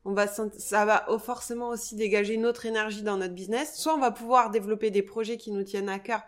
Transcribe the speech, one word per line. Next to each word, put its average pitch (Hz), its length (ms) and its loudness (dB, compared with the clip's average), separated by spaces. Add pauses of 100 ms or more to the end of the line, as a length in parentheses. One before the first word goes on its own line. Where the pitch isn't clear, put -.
on 196 100 -2
va 208 140 4
se 208 80 -8
sent-, 214 220 -4
ça 208 280 2
va 214 240 4
au-, 220 80 2
forcément 240 500 -6
aussi 226 280 -8
dégager 208 380 2
une 226 120 2
autre 233 200 0
énergie 214 360 -2
dans 208 140 0
notre 185 180 -4
business, 220 420 -4
soit 320 200 2
on 285 40 0
va 247 120 4
pouvoir 233 380 4
développer 214 400 0
des 196 120 2
projets 226 340 -4
qui 220 140 -10
nous 196 140 -2
tiennent 196 260 -4
à 196 80 -4
cœur 214 300 -4